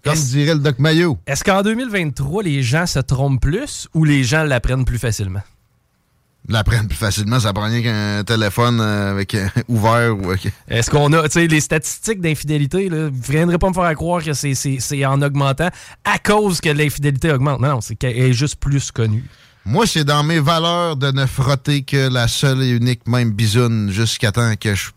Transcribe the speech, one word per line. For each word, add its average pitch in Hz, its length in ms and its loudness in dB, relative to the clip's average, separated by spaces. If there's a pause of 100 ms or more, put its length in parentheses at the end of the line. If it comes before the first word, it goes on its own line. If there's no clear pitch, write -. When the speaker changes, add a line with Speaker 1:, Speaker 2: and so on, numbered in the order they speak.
Speaker 1:
Comme 143 100 0
Speaker 2:
Est-ce 156 160 0
Speaker 1:
dirait 143 240 2
le 151 60 2
Doc 139 200 0
Mayo. 160 380 4 (100)
Speaker 2:
Est-ce 135 180 -4
qu'en 196 160 4
deux 214 140 0
mille 247 140 -4
vingt-trois, 170 540 -4
les 143 200 0
gens 147 240 0
se 160 120 -2
trompent 131 420 0
plus 226 520 -2
ou 160 100 2
les 143 220 4
gens 156 180 0
l'apprennent 127 400 0
plus 117 140 0
facilement ? 104 460 -4 (1040)
Speaker 1:
L'apprennent 107 400 0
plus 85 100 -4
facilement, 110 420 0
ça 104 140 0
prend 104 120 -2
rien 117 180 -2
qu'un 104 400 -2
téléphone, 113 580 0
euh, 104 300 0
avec, 98 240 -4
euh, 98 120 0 (100)
<laughs> 120 100 -2
ouvert 113 500 2
ou 92 120 -4
avec 95 180 -2 (200)
Speaker 2:
Est-ce 117 220 -2
qu'on 147 240 4
a, 165 100 4
tu 156 100 -2
sais, 170 140 4
les 156 140 2
statistiques 180 600 -4
d'infidélité, 151 680 -2
là, 156 220 -2
vous 127 100 -6 (100)
viendrez 165 280 2
pas 196 100 2
me 185 40 -2
faire 175 200 0
croire 165 300 -2
que 151 100 -4
c'est, 135 220 -2
c'est, 135 240 -4
c'est 139 260 -2
en 139 160 2
augmentant 143 480 0 (360)
à 202 120 0
cause 208 440 2
que 151 80 0
l'infidélité 147 600 0
augmente. 135 280 0
Non, 131 160 2
non, 113 60 -4
c'est 113 140 -10
qu'elle 123 220 -4
est 127 160 4
juste 131 220 0
plus 139 360 -2
connue. 113 380 -2 (360)
Speaker 1:
Moi, 165 200 2
c'est 156 200 0
dans 147 180 2
mes 160 160 2
valeurs 165 560 0
de 139 160 0
ne 135 160 0
frotter 139 560 0
que 135 260 0
la 123 180 2
seule 135 360 0
et 127 60 2
unique 120 360 0
même 120 260 0
bisoune 110 600 2
jusqu'à 110 400 -2
temps 117 280 0
que 107 140 -2
je - 240 -6